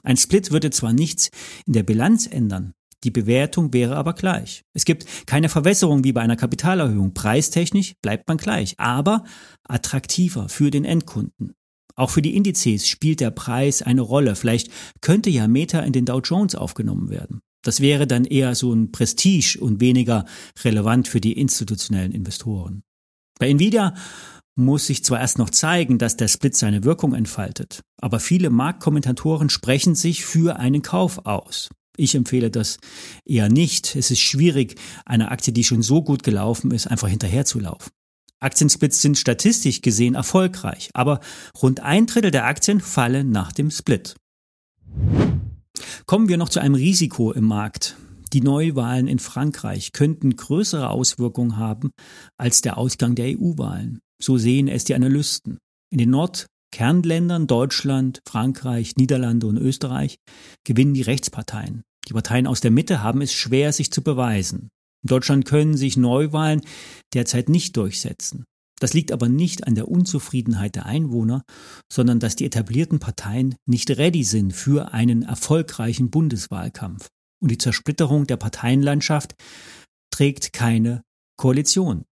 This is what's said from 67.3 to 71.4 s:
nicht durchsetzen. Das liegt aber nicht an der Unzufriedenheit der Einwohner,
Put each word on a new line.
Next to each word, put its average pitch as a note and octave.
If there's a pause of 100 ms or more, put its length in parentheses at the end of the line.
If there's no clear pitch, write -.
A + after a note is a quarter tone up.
nicht E3+
durchsetzen. - (340)
Das B2+
liegt D#3
aber A#2+
nicht D3+
an A#2
der A2
Unzufriedenheit A#2+
der -
Einwohner, A#2+ (480)